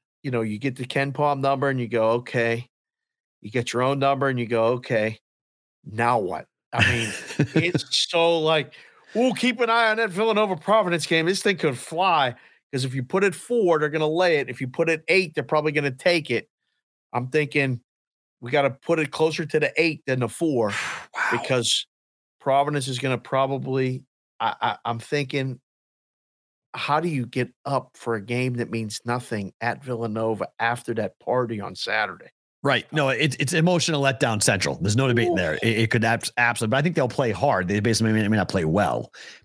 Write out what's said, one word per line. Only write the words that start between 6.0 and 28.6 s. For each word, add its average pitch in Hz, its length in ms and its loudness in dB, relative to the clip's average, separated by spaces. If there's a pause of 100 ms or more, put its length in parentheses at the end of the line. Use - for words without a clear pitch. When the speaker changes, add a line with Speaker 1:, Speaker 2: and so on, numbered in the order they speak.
Speaker 1:
what?" 90 280 -6 (260)
I 120 180 4
mean, 117 180 -2 (280)
Speaker 2:
<laughs> 156 260 0
Speaker 1:
it's - 460 -2
so 170 300 2
like, 156 340 0 (420)
"Ooh, 240 200 2
keep 247 260 0
an 226 80 2
eye 226 220 4
on 214 60 0
that 226 140 0
Villanova 208 440 2
Providence 180 520 2
game. 160 180 2
This 196 180 0
thing 196 140 2
could 143 200 0
fly." 160 580 2 (360)
'Cause 131 140 -2
if 127 80 -6
you 131 100 -2
put 190 200 0
it 190 100 2
four, 180 460 2
they're 151 100 0
gonna 156 180 0
lay 165 300 2
it. 135 120 -2
If 127 120 -10
you 131 60 -4
put 160 220 0
it 156 180 -2
eight, 180 260 2
they're 147 100 -2
probably 151 280 0
gonna 143 200 0
take 165 380 0
it. 117 200 -2 (640)
I'm 123 160 -4
thinking 139 520 0 (600)
we 120 100 -8
gotta 139 200 2
put 160 280 0
it 147 120 -2
closer 160 340 0
to 151 140 -2
the 143 180 2
eight 160 280 0
than 131 140 0
the 117 100 0
four 131 400 0
Speaker 2:
<sighs> - 460 -8
Wow. - 160 -2
Speaker 1:
because 120 560 0 (540)
Providence 143 460 2
is 127 120 -6
gonna 127 180 0
probably, 131 840 -2 (360)
I, 110 220 -2
I, 113 240 -2
I'm 117 140 -4
thinking, 135 600 -4 (1120)
how 143 260 0
do 175 80 -2
you 139 180 -2
get 123 240 -4 (160)
up 131 300 -2
for 117 200 -4
a 104 60 -6
game 123 340 -2
that 120 140 -4